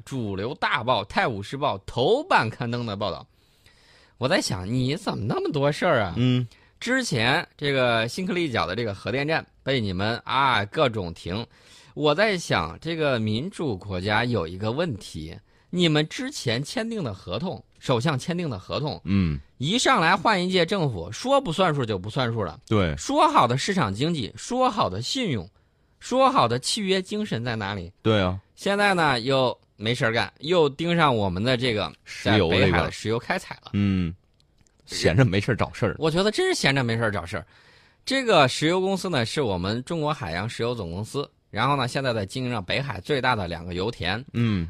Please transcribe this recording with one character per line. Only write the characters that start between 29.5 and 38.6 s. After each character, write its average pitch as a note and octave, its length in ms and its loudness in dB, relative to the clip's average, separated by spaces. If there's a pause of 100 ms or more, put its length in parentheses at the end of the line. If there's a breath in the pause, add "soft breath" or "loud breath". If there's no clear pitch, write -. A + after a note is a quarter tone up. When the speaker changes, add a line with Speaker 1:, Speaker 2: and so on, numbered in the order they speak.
Speaker 1:
没 A2+ 180 -2
事 C3 100 0
儿 A2+ 80 2
干， A2 180 0 (100)
又 D#3+ 280 4
盯 E3 260 0
上 D3+ 200 6
我 G2+ 120 2
们 F#2 160 0
的 B2+ 140 2
这 B2 160 0
个 F#2 180 -2 (120)
Speaker 2:
石 - 340 -6
油 E2+ 140 4
这 F#2+ 80 4
个。 F#2+ 60 6
Speaker 1:
在 - 20 -
北 F#2 40 4
海 F#2 120 4
的 E2 80 -4
石 - 180 -6
油 A2+ 80 0
开 F3+ 220 -2
采 - 240 -12
了。 - 100 -14
Speaker 2:
嗯。 F#2+ 400 2 (720)
闲 - 320 2
着 C3 80 8
没 G2 160 2
事 A#2+ 100 -2
儿 A2 40 2
找 E2+ 180 -2
事 - 120 -2
儿。 F2+ 120 -2
Speaker 1:
我 D#3 120 0
觉 E3+ 140 0
得 G#3+ 80 2
真 F#4 160 0
是 F4+ 100 0
闲 C#3 160 2
着 C#3 80 2
没 A#2 140 0
事 A#2 80 0
儿 G#2+ 80 0
找 F#2 140 -4
事 F#2 100 -10
儿。 D#2+ 100 -8 (600 soft breath)
这 C4 180 0
个 F3 240 6
石 D3 200 0